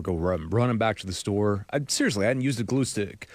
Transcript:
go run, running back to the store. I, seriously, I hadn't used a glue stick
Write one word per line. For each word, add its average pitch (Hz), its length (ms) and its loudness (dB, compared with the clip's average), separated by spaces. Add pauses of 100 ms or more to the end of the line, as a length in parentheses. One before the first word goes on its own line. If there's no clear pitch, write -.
go 87 140 -2
run, 85 360 0
running 120 280 2
back 110 200 2
to - 80 -12
the 95 60 -6
store. 104 600 0
I, 147 160 0
seriously, 110 380 2
I - 20 4
hadn't 131 160 0
used 127 160 0
a 110 40 0
glue 127 200 2
stick - 500 -6